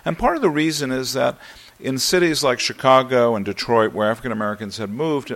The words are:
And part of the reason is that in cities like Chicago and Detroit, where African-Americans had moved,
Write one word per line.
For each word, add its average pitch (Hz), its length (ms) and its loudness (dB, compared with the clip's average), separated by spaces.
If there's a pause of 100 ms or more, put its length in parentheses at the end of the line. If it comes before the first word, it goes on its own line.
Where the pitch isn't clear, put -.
And 165 140 -4
part 285 180 0
of 302 60 -6
the 214 80 2
reason 147 420 -2
is 131 220 -4
that 127 240 0 (420)
in 131 200 -4
cities 170 440 2
like 127 160 2
Chicago 127 760 4
and 98 100 -4
Detroit, 110 480 0
where 107 160 2
African-Americans 107 680 -4
had 107 120 -6
moved, 139 460 -4